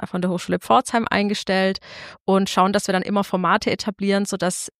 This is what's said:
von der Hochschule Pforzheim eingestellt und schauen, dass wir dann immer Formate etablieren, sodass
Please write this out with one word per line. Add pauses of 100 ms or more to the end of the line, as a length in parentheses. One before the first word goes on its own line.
von
der
Hochschule
Pforzheim
eingestellt (460)
und
schauen,
dass
wir
dann
immer
Formate
etablieren,
sodass